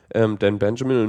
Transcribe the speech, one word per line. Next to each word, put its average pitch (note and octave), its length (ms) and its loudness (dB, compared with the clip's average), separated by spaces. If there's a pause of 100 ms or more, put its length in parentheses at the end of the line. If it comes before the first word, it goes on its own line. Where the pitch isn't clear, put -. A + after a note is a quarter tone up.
(140)
ähm, A2 260 2
Dan G2+ 200 0
Benjamin A#2+ 500 0